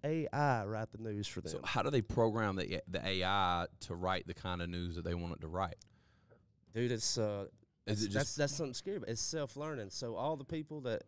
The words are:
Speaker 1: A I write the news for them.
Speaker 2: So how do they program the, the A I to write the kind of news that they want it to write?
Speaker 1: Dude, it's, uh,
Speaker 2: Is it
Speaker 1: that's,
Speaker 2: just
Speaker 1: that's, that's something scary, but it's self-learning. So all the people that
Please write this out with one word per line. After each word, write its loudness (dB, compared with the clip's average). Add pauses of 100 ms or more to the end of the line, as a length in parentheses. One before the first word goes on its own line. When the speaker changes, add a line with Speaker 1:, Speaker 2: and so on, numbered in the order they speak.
Speaker 1:
A 0
I 4
write -2
the -10
news -2
for -6
them. -4
Speaker 2:
So -4
how 2
do 2
they 4
program 4
the, 0
the -2
A 2
I 4 (140)
to -6
write 0
the -4
kind -2
of -2
news -2
that -4
they 0
want -2
it -12
to -6
write? -2 (960)
Speaker 1:
Dude, 2
it's, 0
uh, 0 (400)
Speaker 2:
Is 2
it 2
Speaker 1:
that's, -
Speaker 2:
just 0
Speaker 1:
that's, 2
that's 2
something -2
scary, -4
but -8
it's -2
self-learning. -4
So -4
all 0
the -8
people -6
that 0